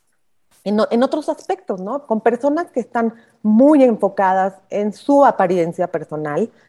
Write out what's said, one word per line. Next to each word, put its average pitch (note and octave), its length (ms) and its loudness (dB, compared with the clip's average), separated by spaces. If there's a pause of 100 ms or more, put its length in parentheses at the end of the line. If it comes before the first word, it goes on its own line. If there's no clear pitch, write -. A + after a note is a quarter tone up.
(640)
en G#3 160 -2
o-, - 100 0
en A#3 120 0
otros D4+ 260 -4
aspectos, D4 520 -8
¿no? B3 260 -10
Con A3 140 -2
personas C#4+ 500 -2
que B3 100 -6
están A3+ 340 -4 (280)
muy C4 400 4
enfocadas F#3+ 720 0 (160)
en G#3 220 -4
su C#4+ 320 2
apariencia F3+ 640 0
personal, D3+ 600 -6 (180)